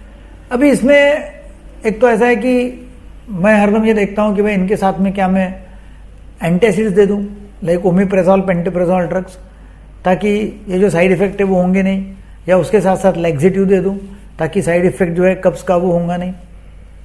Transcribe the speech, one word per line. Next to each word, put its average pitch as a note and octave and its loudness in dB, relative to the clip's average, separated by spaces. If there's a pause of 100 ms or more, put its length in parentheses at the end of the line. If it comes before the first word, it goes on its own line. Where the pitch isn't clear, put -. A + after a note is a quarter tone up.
(520)
अभी C4 2
इसमें C#4+ 2 (540)
एक G#3+ -2
तो B3 4
ऐसा A3+ 2
है A#3+ 2
कि B3 -2 (440)
मैं G3+ 2
हरदम G#3 2
ये A3+ 2
देखता G#3 -2
हूँ G#3+ 0
कि G#3 0
भाई G#3 0
इनके F#3+ 0
साथ F#3+ -2
में G3 0
क्या G3 -2
मैं F#3+ 0 (960)
antacids F#3+ 0
दे G3+ 4
दूँ, G3+ -2 (460)
like F3 0
omeprazole, F#3+ 2
pantoprazole F3 -2
drugs, F#3 -8 (680)
ताकि F#3+ 0 (400)
ये F#3 -2
जो G3 4
side F3 2
effect F#3 0
है G3 2
वो F#3+ 2
होंगे F#3 2
नहीं, F#3+ -2 (440)
या F#3 4
उसके G3+ 2
साथ F#3 2
साथ F3+ 0
laxative E3+ 0
दे F#3+ 2
दूँ G3 -2 (420)
ताकि D#3+ -2
side F3 0
effect F3 -2
जो F3+ 0
है F#3 2
cups F#3 -2
का F3+ -2
वो F3+ 0
होगा F3 -2
नहीं, F3+ -8 (720)